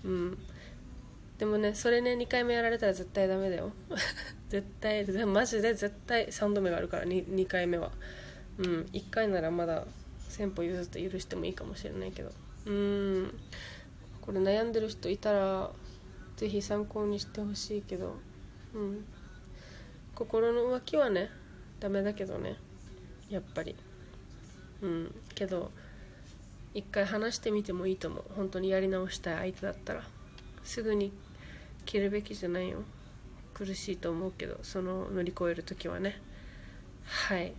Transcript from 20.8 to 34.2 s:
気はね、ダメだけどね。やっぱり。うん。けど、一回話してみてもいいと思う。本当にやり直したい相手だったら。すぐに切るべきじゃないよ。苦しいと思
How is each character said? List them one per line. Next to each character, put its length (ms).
気 160
は 120
ね、 200
ダ 100
メ 140
だ 100
け 120
ど 120
ね。 200
や 100
っ 40
ぱ 100
り。 120
う 60
ん。 280
け 100
ど、 260
一 100
回 220
話 300
し 40
て 120
み 120
て 100
も 140
い 60
い 40
と 100
思 120
う。 60
本 140
当 100
に 100
や 100
り 80
直 220
し 100
た 140
い 180
相 20
手 100
だ 80
っ 120
た 100
ら。 100
す 180
ぐ 140
に 160
切 140
る 100
べ 120
き 140
じ 100
ゃ 40
な 120
い 80
よ。 140
苦 120
し 180
い 40
と 120
思 180